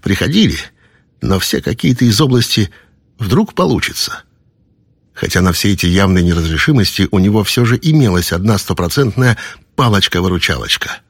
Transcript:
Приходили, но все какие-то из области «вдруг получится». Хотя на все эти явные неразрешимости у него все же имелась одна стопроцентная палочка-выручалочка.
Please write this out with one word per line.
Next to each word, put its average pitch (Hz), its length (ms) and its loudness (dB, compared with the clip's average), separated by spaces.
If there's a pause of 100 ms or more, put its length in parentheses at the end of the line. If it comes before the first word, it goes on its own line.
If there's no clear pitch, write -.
Приходили, 113 560 0 (640)
но 95 180 0
все - 220 -4
какие-то 127 440 -2
из 110 160 2
области 123 500 0 (480)
«вдруг 123 360 0
получится». - 680 -2 (920)
Хотя - 280 -2
на 92 100 2
все 98 200 0
эти 90 140 -2
явные 90 380 2
неразрешимости 87 880 0
у 101 80 0
него 104 260 2
все 120 200 0
же 120 160 2
имелась 120 520 2
одна 98 240 0
стопроцентная 113 800 0 (400)
палочка-выручалочка. 92 1300 -2